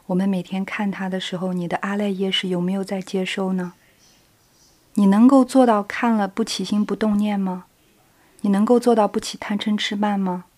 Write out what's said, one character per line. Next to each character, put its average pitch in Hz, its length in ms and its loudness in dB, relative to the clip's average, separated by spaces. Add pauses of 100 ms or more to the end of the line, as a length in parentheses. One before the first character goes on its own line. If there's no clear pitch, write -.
我 185 60 -2
们 190 140 0
每 185 140 0
天 190 200 -6
看 202 280 -6
他 185 180 -6
的 185 100 -4
时 180 200 -8
候， 185 160 -4
你 175 120 -4
的 - 120 -4
阿 202 180 -6
赖 208 120 -2
耶 190 220 -2
识 185 180 -4
有 180 120 -2
没 180 100 -2
有 196 140 -4
在 190 160 -6
接 185 240 -4
收 185 300 -4
呢？ 180 180 -6 (1200)
你 202 140 4
能 208 200 6
够 269 160 8
做 254 220 4
到 214 180 4
看 233 300 -2
了 208 160 0
不 190 160 -4
起 - 180 -6
心 208 220 0
不 202 100 -4
动 208 220 0
念 208 240 0
吗？ 185 240 -4 (800)
你 202 80 2
能 196 120 4
够 240 160 6
做 240 160 4
到 208 140 4
不 208 100 -4
起 - 200 -8
贪 208 200 -4
嗔 214 160 -2
痴 208 220 -4
慢 202 240 -2
吗？ 185 240 -4 (140)